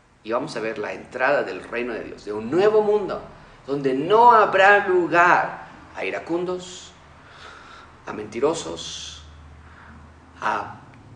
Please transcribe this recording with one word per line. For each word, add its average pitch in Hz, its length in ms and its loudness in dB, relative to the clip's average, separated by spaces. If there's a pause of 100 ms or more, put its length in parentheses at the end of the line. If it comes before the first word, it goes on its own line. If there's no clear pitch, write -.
(220)
Y 107 80 -10
vamos 131 240 -4
a 120 60 -6
ver 110 180 -6
la 101 140 -6
entrada 123 500 -2
del 95 220 -8
reino 120 300 -6
de 92 100 -8
Dios, - 200 -16
de 101 80 -8
un 110 160 -6
nuevo 208 320 4
mundo, 208 400 0 (460)
donde 135 280 -2
no 208 360 6
habrá 196 560 6
lugar 175 800 2 (300)
a - 80 -8
iracundos, 175 880 -6 (1120)
a - 60 -12
mentirosos, 139 1120 -6 (1160)
a 107 360 -4 (400)